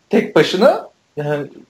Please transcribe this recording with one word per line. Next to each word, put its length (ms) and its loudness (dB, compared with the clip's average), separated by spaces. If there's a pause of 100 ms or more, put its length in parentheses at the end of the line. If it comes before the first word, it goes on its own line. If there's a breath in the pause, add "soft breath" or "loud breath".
tek 260 -2
başına 540 2 (280)
yani 300 -6 (220)